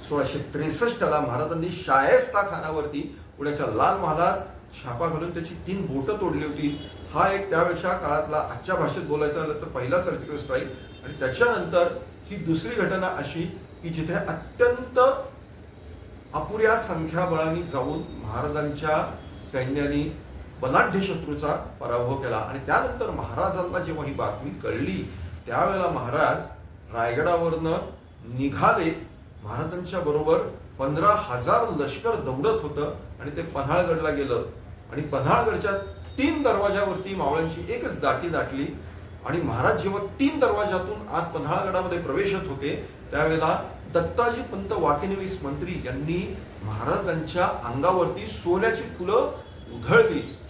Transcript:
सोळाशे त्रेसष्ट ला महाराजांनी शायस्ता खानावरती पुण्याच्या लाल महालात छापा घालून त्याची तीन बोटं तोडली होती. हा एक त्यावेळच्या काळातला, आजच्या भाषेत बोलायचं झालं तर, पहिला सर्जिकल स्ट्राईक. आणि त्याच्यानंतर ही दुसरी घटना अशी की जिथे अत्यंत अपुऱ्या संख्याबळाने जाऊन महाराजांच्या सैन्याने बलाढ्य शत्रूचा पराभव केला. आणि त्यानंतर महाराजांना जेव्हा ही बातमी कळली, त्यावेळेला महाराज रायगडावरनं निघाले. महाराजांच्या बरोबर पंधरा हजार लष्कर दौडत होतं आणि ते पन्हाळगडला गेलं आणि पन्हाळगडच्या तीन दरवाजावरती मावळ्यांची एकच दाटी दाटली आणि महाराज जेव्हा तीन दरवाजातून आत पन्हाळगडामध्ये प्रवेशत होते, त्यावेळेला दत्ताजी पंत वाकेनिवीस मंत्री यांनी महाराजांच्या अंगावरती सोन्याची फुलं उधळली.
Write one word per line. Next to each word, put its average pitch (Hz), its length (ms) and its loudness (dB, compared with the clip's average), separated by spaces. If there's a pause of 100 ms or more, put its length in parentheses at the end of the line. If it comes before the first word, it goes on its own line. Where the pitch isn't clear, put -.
सोळाशे 143 300 0 (140)
त्रेसष्ट 160 500 0
ला 151 160 4
महाराजांनी 156 500 0 (160)
शायस्ता 202 560 6
खानावरती 156 600 -2 (360)
पुण्याच्या 143 300 -2
लाल 139 320 4
महालात 170 420 2 (340)
छापा 131 320 -4
घालून 160 260 -2
त्याची 165 220 -6 (120)
तीन 185 180 -2
बोटं 139 360 -2
तोडली 156 240 0
होती. 147 320 -2 (360)
हा 170 200 6
एक 196 160 -2
त्यावेळच्या 175 420 2
काळातला, 151 460 0 (140)
आजच्या - 240 -2
भाषेत 165 280 0
बोलायचं 147 380 0
झालं 151 120 -2
तर, 147 160 -6
पहिला 135 320 0
सर्जिकल 147 360 -4
स्ट्राईक. - 300 -2 (360)
आणि - 160 -10
त्याच्यानंतर 175 680 4 (380)
ही 202 100 -8
दुसरी 165 400 0
घटना 185 320 2
अशी 160 340 -4 (420)
की 165 60 -6
जिथे 160 240 -4
अत्यंत 247 880 0 (1300)
अपुऱ्या 214 440 4
संख्याबळाने 165 840 0
जाऊन 160 380 -2 (220)
महाराजांच्या 147 720 0 (540)
सैन्याने 143 520 0 (580)
बलाढ्य 190 400 4
शत्रूचा 151 520 -2 (260)
पराभव 123 360 0
केला. 123 220 -2
आणि - 280 -4
त्यानंतर 214 440 2
महाराजांना 180 680 -2
जेव्हा 156 260 -4
ही 139 80 -4
बातमी 123 360 -4 (100)
कळली, 143 420 -2 (440)
त्यावेळेला 175 440 2
महाराज - 1040 -2
रायगडावरनं 160 840 2 (520)
निघाले. 156 640 2 (520)
महाराजांच्या 165 560 -4
बरोबर 147 400 4 (400)
पंधरा 165 340 4 (140)
हजार 175 380 2 (120)
लष्कर 143 440 0
दौडत 143 420 2
होतं 151 300 -4 (280)
आणि 147 140 -8
ते 165 60 -4 (100)
पन्हाळगडला 156 580 2
गेलं 127 340 2 (480)
आणि 147 100 -4
पन्हाळगडच्या 180 720 2 (460)
तीन 294 260 2
दरवाजावरती 196 720 2
मावळ्यांची 160 580 0
एकच - 280 -4
दाटी 135 280 2
दाटली 135 360 -2 (600)
आणि 160 160 0
महाराज 135 400 2
जेव्हा 196 200 -2 (180)
तीन 277 200 2
दरवाजातून 202 680 2
आत 165 260 -2
पन्हाळगडामध्ये 180 680 0
प्रवेशत 180 480 0
होते, 139 260 -4 (380)
त्यावेळेला 160 480 2 (340)
दत्ताजी 233 480 4
पंत 196 320 -4
वाकेनिवीस 190 720 0
मंत्री 147 420 -4
यांनी 147 340 0 (440)
महाराजांच्या 160 840 0 (200)
अंगावरती 180 640 2
सोन्याची 202 560 2 (140)
फुलं 226 340 2 (420)
उधळली. 175 480 4 (280)